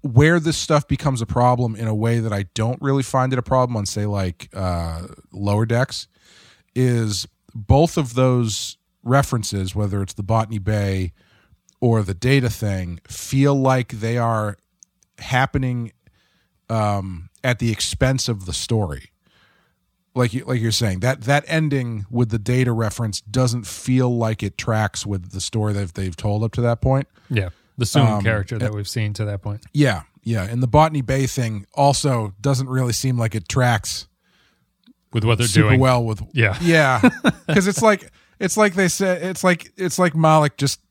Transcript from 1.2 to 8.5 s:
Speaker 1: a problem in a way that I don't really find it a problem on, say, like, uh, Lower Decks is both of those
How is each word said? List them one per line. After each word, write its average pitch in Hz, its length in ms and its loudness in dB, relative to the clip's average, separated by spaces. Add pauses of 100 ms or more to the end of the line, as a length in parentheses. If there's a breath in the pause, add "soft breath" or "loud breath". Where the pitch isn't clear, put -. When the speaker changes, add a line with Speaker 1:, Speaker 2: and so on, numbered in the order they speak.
Speaker 1:
a - 20 -4
problem 123 500 2
in 113 120 -6
a 110 80 -2
way 117 240 0
that 113 120 -2
I 101 120 -2 (100)
don't 113 300 -2
really 139 200 0
find 131 300 0
it 127 60 0
a 120 40 -4
problem 127 340 0
on, 101 100 -2
say, 104 180 -4
like, 98 480 -4
uh, 85 540 -4 (260)
Lower 101 320 0
Decks 117 420 -2 (680 soft breath)
is 117 520 0 (260)
both 135 440 2
of 131 160 -2
those 123 640 0 (260)